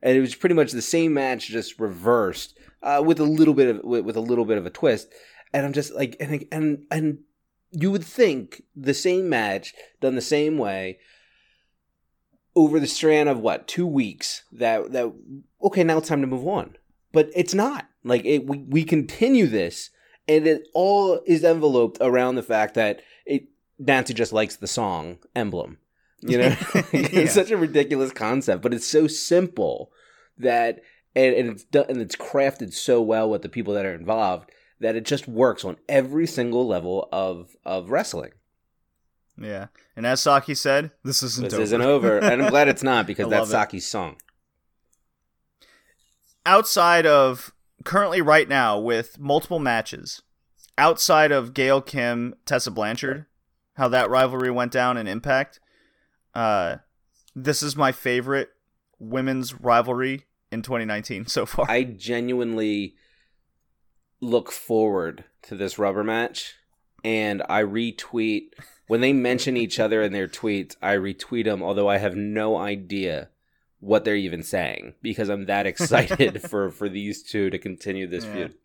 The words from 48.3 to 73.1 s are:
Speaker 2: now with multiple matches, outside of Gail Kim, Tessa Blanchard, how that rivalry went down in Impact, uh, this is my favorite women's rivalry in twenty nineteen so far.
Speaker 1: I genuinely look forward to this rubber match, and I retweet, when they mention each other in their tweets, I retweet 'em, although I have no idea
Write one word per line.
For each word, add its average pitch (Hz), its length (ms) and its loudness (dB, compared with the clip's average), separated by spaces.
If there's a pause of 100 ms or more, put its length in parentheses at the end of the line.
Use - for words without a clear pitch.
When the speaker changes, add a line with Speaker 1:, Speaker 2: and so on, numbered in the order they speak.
Speaker 2:
now 120 300 2
with 117 400 -4
multiple 147 400 -2
matches, - 640 -4 (560)
outside 156 520 4
of 131 240 0
Gail 135 280 2
Kim, 120 520 -4 (120)
Tessa 127 240 -2
Blanchard, 131 560 -6 (480)
how 135 140 0
that 120 220 2
rivalry 127 400 2
went 123 220 -2
down 123 240 0
in 110 100 -8
Impact, 131 540 -4 (760)
uh, 104 420 0 (600)
this 135 260 -2
is 143 140 -6
my 139 160 2
favorite 127 580 -4 (480)
women's 131 560 -4
rivalry 123 720 0 (260)
in 117 120 -8
twenty 117 220 -4
nineteen 107 420 -8
so - 200 -2
far. - 240 -2
Speaker 1:
I 123 140 2
genuinely 117 1120 -4 (1300)
look 117 300 0
forward 104 720 -2 (180)
to - 120 -16
this 95 240 -6
rubber 101 240 0
match, 110 520 -4 (500)
and 107 440 0
I 104 140 2
retweet, 110 840 -4 (380)
when 113 160 0
they 135 100 4
mention 127 440 0
each 117 220 -4
other 110 240 2
in 104 100 0
their 98 160 -4
tweets, 101 520 -6
I 101 140 0
retweet 101 520 -4
'em, 101 160 -2
although 101 260 0
I 101 100 2
have 98 180 -2
no 107 400 -2
idea 95 720 -6 (520)